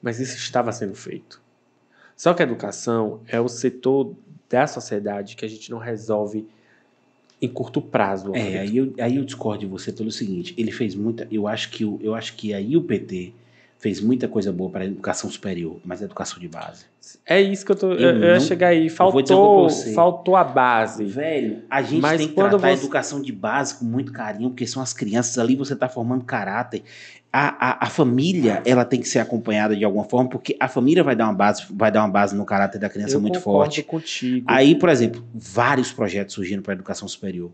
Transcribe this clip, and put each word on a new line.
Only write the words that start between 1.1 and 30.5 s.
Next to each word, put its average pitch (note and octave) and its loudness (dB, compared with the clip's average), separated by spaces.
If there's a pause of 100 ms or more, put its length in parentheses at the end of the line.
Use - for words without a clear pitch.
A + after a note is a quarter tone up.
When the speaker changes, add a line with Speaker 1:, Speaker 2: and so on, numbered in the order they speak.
Speaker 1:
Só F3 2
que F3 2
a - 6
educação A2+ -4
é A#2 -2
o A#2+ 0
setor B2+ -2 (340)
da - 2
sociedade G#2 -8
que - -10
a A2 -8
gente A2 -14
não A#2 -10
resolve G#2+ -4 (960)
em B2+ -2
curto C3 -6
prazo, G2 -2
Speaker 2:
É, - -4
Speaker 1:
Alfredo. F#2+ -4
Speaker 2:
aí G#2 -2
eu, C3+ 0
aí A#2+ 0
eu C#3 -2
discordo G#2+ -6
de G2+ -8
você F#2+ -8
pelo A2 -6
seguinte, F#2+ -8
ele A2 -4
fez G#2 -4
muita, A2+ -4
eu G#2 -2
acho A2+ -6
que - -6
o, G2+ -4
eu G#2+ -2
acho A2 -10
que G#2 -8
aí G#2+ -2
o D#3+ 2
P G#2 -2
T F2+ -10 (440)
fez G2 -2
muita A#2+ 2
coisa G2+ -2
boa F2+ -6
pra F#2+ -8
educação G2 -6
superior, E2+ -8
mas F2+ -10
a G2+ -8
educação - -10
de F2 -12
base. - -16 (400)
Speaker 1:
É F3+ 2
isso G3 0
que G#3 2
eu F#3 4
tô, F#3+ 0
eu, F3 -2
Speaker 2:
Eu B3+ 6
Speaker 1:
eu G#3+ 2
ia - 8
Speaker 2:
não, - 6
Speaker 1:
chegar F3+ 2
aí. E3 6
Speaker 2:
eu F3+ 4
vou G3 4
dizer F#3+ 4
uma G3 10
coisa G3+ 10
pra F#3+ 10
Speaker 1:
Faltou, - 6
Speaker 2:
você. C#3 -2
Speaker 1:
faltou F3 4
a F3 6
base. A#2 2
Speaker 2:
Velho, B2 -4
a C3+ 0
gente C3 0
Speaker 1:
Mas D#3 2
Speaker 2:
tem D#3 -2
que - -10
Speaker 1:
quando G3 4
Speaker 2:
tratar F#3 4
a - 6
Speaker 1:
você C3+ 2
Speaker 2:
educação C#3 -4
de B2+ -8
base A#2+ -2
com B2 -6
muito A#2 -4
carinho, A2 -6
porque B2+ -6
são C3 -8
as C3 -8
crianças A#2 -2
ali, A#2+ 2
você C#3 -4
tá B2+ -2
formando B2 -4
caráter. A2 -6 (480)
A, C#3 0
a, - -2
a A2 -4
família, C3 2
ela B2 6
tem A#2+ 0
que - -4
ser - 0
acompanhada G#2+ 0
de G2+ 0
alguma G2+ 2
forma, B2+ 2
porque B2+ -4